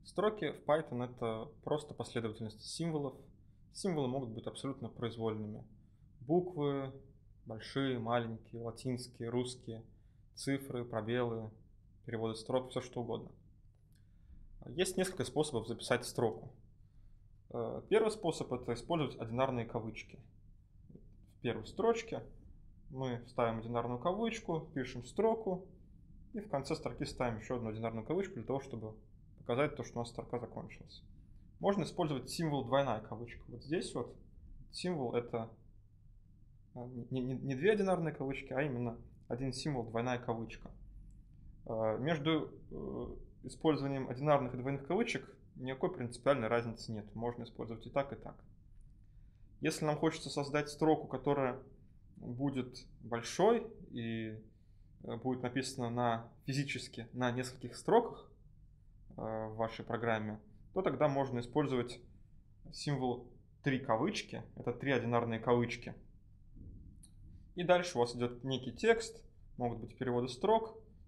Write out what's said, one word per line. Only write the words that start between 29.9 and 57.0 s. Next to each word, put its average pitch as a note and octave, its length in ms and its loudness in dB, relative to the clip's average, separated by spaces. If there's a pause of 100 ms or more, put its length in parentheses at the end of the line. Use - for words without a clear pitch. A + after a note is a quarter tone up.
у A#2+ 40 0
нас A#2 100 -4
строка - 300 -6
закончилась. - 640 -10 (580)
Можно G3 240 4
использовать D3+ 460 0
символ D3 360 2
двойная C3+ 340 4
кавычка. A#2 480 -8
Вот B2 160 -12
здесь D#3 320 -2
вот B2 200 -4 (560)
символ — C#3 440 -2
это, A#2 340 0 (1300)
э, B2 100 -6 (260)
не, C3 100 2
не, C3 120 0
не C3+ 220 -2
две E3+ 160 6
одинарные F3+ 420 4
кавычки, C#3 380 -4
а B2+ 100 2
именно A#2+ 360 0 (320)
один B2+ 240 0
символ, C3 320 0
двойная A#2 340 0
кавычка. A2+ 500 -4 (960)
Э, A2 320 2
между, D3+ 540 2 (200)
э, C3 440 -6 (280)
использованием C#3 680 0
одинарных B2+ 440 4
и B2 40 -4
двойных C#3 280 -2
кавычек G3+ 480 0 (220)
никакой C3 380 -2
принципиальной B2 560 2
разницы A#2 420 0
нет. G#2 240 -6
Можно A#2 280 -4
использовать A2+ 440 -8
и - 20 -10
так, C#3 220 0
и A2+ 40 -6
так. - 200 -12 (1300)
Если D#3 240 0
нам D3+ 120 4
хочется D#3+ 320 2
создать C#3+ 400 0
строку, D#3 380 4
которая C3+ 500 2 (640)
будет B2+ 640 -4 (160)
большой F3 640 4 (240)
и, A2+ 480 -4 (640)
э, A#2 140 -6
будет B2+ 240 0
написана B2 480 -2
на, A#2+ 420 2 (140)
физически C3 680 -4